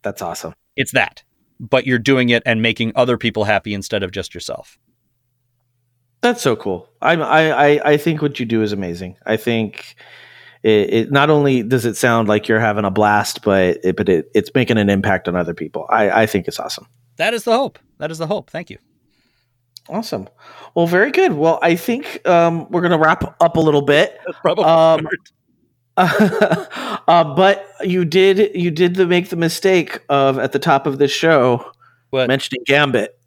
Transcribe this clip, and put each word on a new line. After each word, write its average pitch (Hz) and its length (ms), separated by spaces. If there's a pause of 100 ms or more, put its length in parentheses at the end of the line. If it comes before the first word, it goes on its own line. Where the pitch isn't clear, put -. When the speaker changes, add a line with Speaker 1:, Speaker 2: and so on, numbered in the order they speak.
Speaker 1:
That's - 200
awesome. 85 300 (240)
Speaker 2:
It's 135 160
that, - 300 (380)
but 123 260
you're 123 140
doing 127 300
it 117 140
and 113 160
making 113 360
other 123 200
people 110 280
happy 104 280
instead 98 300
of 92 80
just 95 240
yourself. - 440 (1400)
Speaker 1:
That's 240 200
so 117 140
cool. 92 320 (120)
I'm, 165 220
I, 156 300
I, 147 400
I 147 60
think 151 220
what 143 200
you 120 60
do 110 160
is 104 100
amazing. 90 520
I 110 120
think 113 580 (680)
it, 107 280
it 113 200
not 143 180
only 143 320
does 117 220
it 113 120
sound 117 320
like 104 200
you're 110 120
having 107 240
a 98 60
blast, 104 520
but 95 420
it, 92 120
but 98 120
it, 85 260
it's 107 220
making 117 220
an 101 120
impact 98 380
on 90 80
other 85 180
people. 80 340
I, 107 340
I 107 40
think 95 220
it's - 100
awesome. - 300 (280)
Speaker 2:
That 202 160
is 233 120
the 233 80
hope. 262 260 (200)
That 156 120
is 160 80
the 165 80
hope. 175 240
Thank 170 200
you. - 80 (1120)
Speaker 1:
Awesome. 165 380 (460)
Well, 170 120
very 185 240
good. 349 240
Well, 151 260
I 170 160
think, - 500
um, 170 440
we're 175 100
gonna 175 180
wrap 156 440
up 165 160
a - 20
little 147 220
bit. 147 360 (120)
Speaker 2:
<laughs> - 100
Probably. 175 240
Speaker 1:
Um, 160 420 (880)
<laughs> - 0
uh, 175 1400
but 196 320 (180)
you 180 200
did, 190 520
you 175 140
did 180 260
the, 185 100
make 180 220
the 165 80
mistake 170 720
of, 135 300
at 131 140
the 143 60
top 139 280
of 139 120
this 143 140
show, 127 580 (400)
Speaker 2:
What? 131 180
Speaker 1:
mentioning 131 380
Gambit. 135 600